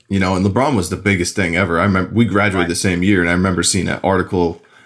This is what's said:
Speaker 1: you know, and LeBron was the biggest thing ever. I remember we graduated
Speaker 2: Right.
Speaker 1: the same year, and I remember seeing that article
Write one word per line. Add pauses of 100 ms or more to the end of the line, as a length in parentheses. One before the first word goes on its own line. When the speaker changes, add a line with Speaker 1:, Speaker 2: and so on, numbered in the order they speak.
Speaker 1:
you
know,
and
LeBron
was
the
biggest
thing
ever.
I
remember
we
graduated
Speaker 2:
Right.
Speaker 1:
the
same
year,
and
I
remember
seeing
that
article (240)